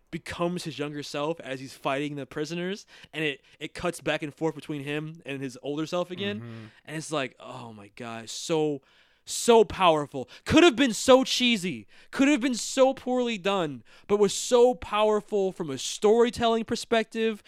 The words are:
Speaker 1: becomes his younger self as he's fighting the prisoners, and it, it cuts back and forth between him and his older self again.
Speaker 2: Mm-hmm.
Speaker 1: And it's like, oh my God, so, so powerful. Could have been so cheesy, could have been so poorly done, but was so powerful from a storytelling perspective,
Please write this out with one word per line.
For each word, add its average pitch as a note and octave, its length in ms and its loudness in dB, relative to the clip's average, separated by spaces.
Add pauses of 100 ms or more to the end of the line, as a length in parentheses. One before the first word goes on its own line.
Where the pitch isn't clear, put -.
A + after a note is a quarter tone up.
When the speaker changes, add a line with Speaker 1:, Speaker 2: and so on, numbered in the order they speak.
(120)
Speaker 1:
becomes F3 540 -6
his C3 140 -10
younger D3 240 -8
self D3+ 380 -6
as C3 200 -10
he's C3+ 140 -16
fighting D3 420 -4
the C3+ 80 -10
prisoners, F3 640 -8 (260)
and D#3 120 -6
it, C#3 180 -4 (180)
it D#3 140 -12
cuts F3 260 -6
back D3+ 220 -4
and C#3+ 120 -8
forth D#3+ 200 -2
between D3 280 -10
him D#3 440 -8
and C3+ 160 -10
his B2+ 200 -10
older D3 220 -6
self F3 260 -4
again. G3 300 -6
Speaker 2:
Mm-hmm. A2+ 240 -14 (220)
Speaker 1:
And D#3 100 -12
it's D3+ 160 -10
like, C3+ 260 -4
oh A#2+ 360 -16
my G2+ 200 -20
God, A2+ 360 -12
so, D#3 500 -2 (460)
so A3+ 380 6
powerful. D3+ 640 0 (200)
Could D#4+ 160 6
have E4+ 140 8
been A#3 180 2
so B3+ 300 6
cheesy, F#3 640 0 (240)
could C4+ 180 2
have D4 120 4
been B3+ 140 0
so C4 400 2
poorly B3 420 -2
done, E3+ 460 -2 (240)
but G3+ 120 2
was G3+ 140 2
so B3 420 4
powerful G#3 800 0
from E3+ 160 -8
a C3+ 80 -6
storytelling A3+ 880 2
perspective, A3+ 840 -2